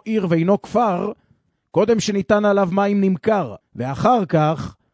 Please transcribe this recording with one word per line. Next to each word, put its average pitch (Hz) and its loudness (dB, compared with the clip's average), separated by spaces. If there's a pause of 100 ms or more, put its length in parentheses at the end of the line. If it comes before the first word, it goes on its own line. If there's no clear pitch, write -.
עיר 214 -2
ואינו 175 2
כפר, 208 -2 (600)
קודם 214 2
שניתן 208 0
עליו 196 2
מים 202 0
נמכר, 190 0 (200)
ואחר 139 0
כך, 151 -2 (180)